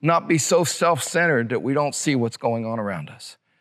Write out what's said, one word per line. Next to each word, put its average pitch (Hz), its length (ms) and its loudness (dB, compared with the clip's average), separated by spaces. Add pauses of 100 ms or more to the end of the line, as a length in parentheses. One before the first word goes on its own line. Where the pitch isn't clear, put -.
not 170 260 2
be 165 100 4
so 175 280 4
self-centered 165 840 0
that 113 120 -2
we 127 120 -2
don't 143 220 0
see 147 200 0
what's 117 220 -2
going 117 280 -2
on 113 120 -4
around 95 320 -6
us. - 280 -18 (240)